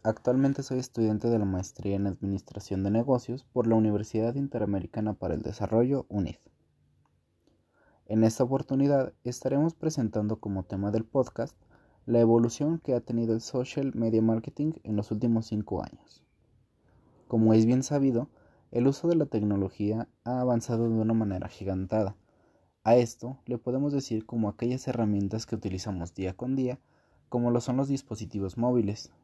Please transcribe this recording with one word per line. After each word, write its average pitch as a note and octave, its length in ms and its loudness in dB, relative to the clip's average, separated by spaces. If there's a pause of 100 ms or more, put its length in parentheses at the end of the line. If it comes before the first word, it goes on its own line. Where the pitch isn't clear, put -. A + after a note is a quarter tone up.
Actualmente C3 600 0
soy C3 160 -4
estudiante A2+ 500 0
de A#2 80 4
la G#2 80 2
maestría F#2+ 500 -4
en G2 120 0
Administración G2 720 -4
de G2 80 0
Negocios A#2+ 640 0
por A#2 140 2
la A2+ 80 4
Universidad A2 580 0
Interamericana G#2+ 800 -4
para E2+ 220 -4
el - 80 -6
Desarrollo, A#2 640 0
unid. G2 280 -4 (1700)
En A2 160 4
esta A2 200 4
oportunidad C3+ 680 2 (100)
estaremos C3+ 520 0
presentando A2 640 -2
como F#2+ 240 -4
tema G2 260 -4
del A2 160 0
podcast - 500 -2 (520)
la A#2 120 4
evolución A#2 600 4
que C3 160 -2
ha A#2 60 -2
tenido A#2 340 -2
el A2+ 60 -4
social C3 520 -6
media A2+ 300 2
marketing A2+ 480 -2 (100)
en G#2+ 140 -6
los G#2 160 -4
últimos A2+ 340 0
cinco G#2+ 380 -4
años. - 400 -20 (1040)
Como A2 260 6
es A2+ 140 6
bien B2+ 160 2
sabido, C3+ 440 0 (440)
el A#2+ 160 2
uso C#3 200 0
de E3+ 100 4
la D3+ 100 2
tecnología G#2 800 -2 (160)
ha B2+ 180 -4
avanzado A#2 480 0
de A2+ 60 0
una A2 180 2
manera G2+ 320 0
agigantada. F#2+ 680 -4 (680)
A A#2 120 8
esto B2 480 -2
le B2 120 -6
podemos C3+ 360 -2
decir B2 320 -2
como A2+ 240 -2
aquellas A#2+ 400 -4
herramientas G#2+ 560 0
que - 100 -6
utilizamos F#2 600 -6
día F#2 180 -4
con C3 240 -4
día, B2+ 240 -2 (480)
como A#2+ 200 0
lo A#2 120 2
son B2+ 160 -2
los C#3 100 0
dispositivos G#2 680 -4
móviles A#2 560 0 (100)